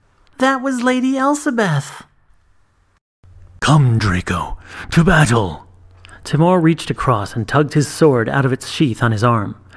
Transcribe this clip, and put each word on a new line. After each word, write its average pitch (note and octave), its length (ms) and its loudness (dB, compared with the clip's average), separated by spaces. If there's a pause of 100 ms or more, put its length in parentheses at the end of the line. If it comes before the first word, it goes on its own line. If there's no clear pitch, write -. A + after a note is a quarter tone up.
(380)
That C4 240 0
was B3+ 200 -4
Lady B3+ 360 0
Elsebeth! B3+ 840 -2 (1600)
Come, C3 380 4
Draco, F#2 600 -4 (340)
to E3 120 4
battle! A#2+ 640 2 (560)
Timur F3 360 2
reached D#3+ 300 0
across A2+ 460 -2
and A2+ 120 -4
tugged D3 260 0
his D3 140 0
sword B2 420 2
out C#3 160 0
of B2+ 80 0
its - 160 -8
sheath C3 340 -2
on A#2+ 80 2
his G#2+ 120 0
arm. A2+ 320 0 (220)